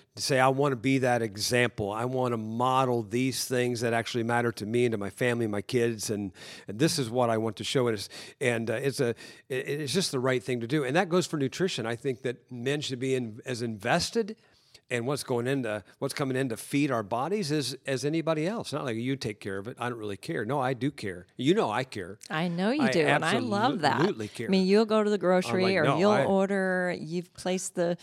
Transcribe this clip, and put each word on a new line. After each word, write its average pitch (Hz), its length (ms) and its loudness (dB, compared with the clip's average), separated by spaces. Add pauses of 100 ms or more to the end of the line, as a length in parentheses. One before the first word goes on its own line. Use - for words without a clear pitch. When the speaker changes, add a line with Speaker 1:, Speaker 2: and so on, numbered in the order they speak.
(160)
Speaker 1:
say, 131 240 0
"I 127 80 8
wanna 139 280 2
be 135 220 4
that 123 240 2
example. 107 680 0
I 110 120 -2
wanna 127 320 0
model 120 680 2
these 120 420 -2
things 123 340 0
that 120 140 0
actually 117 300 0
matter 120 280 2
to 104 140 -8
me 120 200 2
and 117 60 0
to 110 60 -2
my 98 100 -6
family, 120 380 0
my 104 160 -2
kids, 117 480 0
and, 101 220 -4 (360)
and 101 100 -10
this 160 200 2
is 127 100 -2
what 120 220 2
I 113 80 2
want 110 180 -2
to 107 80 -8
show." 127 240 0
And 110 80 -2
it's, 98 120 -10 (320)
and, 117 300 0
uh, 113 40 0
it's 135 260 -2
a, 120 100 2 (380)
it, 131 200 -4 (120)
it's 135 140 -4
just 185 180 0
the 135 80 -2
right 127 220 2
thing 127 180 -4
to 117 60 -6
do. 143 180 0
And 127 120 -2
that 190 120 2
goes 170 180 2
for - 120 -6
nutrition. 139 480 -2
I 117 100 -2
think 127 260 -4
that 127 140 -4 (160)
men 131 300 -2
should 127 160 -6
be 131 160 -2
in-, 117 320 -4
as 120 160 -6
invested 147 760 0 (560)
and 120 140 -2
what's 139 160 -2
going 120 240 -2
into, 120 380 -2 (160)
what's 135 120 -4
coming 131 240 -2
in 135 120 0
to 113 80 -6
feed 143 340 0
our 113 140 0
bodies 147 480 -2
is 139 340 -2
as 131 180 -2
anybody 156 400 0
else. 214 280 -4
Not 151 120 -4
like, 120 120 -4
"You 123 180 -2
take 117 240 -6
care 98 180 -6
of 101 120 -8
it. 131 100 -12
I 120 100 -2
don't 120 120 -8
really 104 160 -8
care." 151 280 -6
No, 131 140 -2
I 131 160 0
do 127 160 -2
care. 90 360 -8 (100)
You 135 180 4
know 190 160 2
I 117 140 0
care. 98 340 -10 (100)
Speaker 2:
I 180 200 -2
know 180 240 0
you 294 100 0
Speaker 1:
I - 80 4
Speaker 2:
do, - 120 2
and 147 220 4
I 175 140 2
love 226 440 0
that. 139 160 4
Speaker 1:
absolutely 147 280 0
care. 110 220 -8
Speaker 2:
I - 20 2
mean, 190 160 4
you'll 202 200 6
go 214 180 2
to 208 40 0
the 208 60 2
Speaker 1:
I'm 202 60 0
Speaker 2:
grocery 175 420 4
Speaker 1:
like, 190 140 4
Speaker 2:
or 160 80 4
Speaker 1:
"No, 143 160 4
Speaker 2:
you'll 202 100 6
Speaker 1:
I" 139 140 4
Speaker 2:
order, 190 760 2
you've 170 360 -6
placed - 420 -4
the, 175 260 0